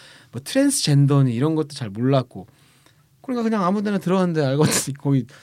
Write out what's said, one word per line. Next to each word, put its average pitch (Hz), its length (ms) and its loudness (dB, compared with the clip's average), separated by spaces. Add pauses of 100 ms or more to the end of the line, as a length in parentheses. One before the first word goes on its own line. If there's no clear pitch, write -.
(320)
뭐 120 120 -12
트랜스젠더니 143 880 2
이런 151 220 0
것도 151 140 -4
잘 131 200 -10
몰랐고. 120 560 -2 (760)
그러니까 240 200 -4
그냥 220 220 0
아무 202 160 0
데나 202 160 -2
들어갔는데 175 480 0
알고 139 180 2
봤더니 143 340 0
거기 139 280 0 (180)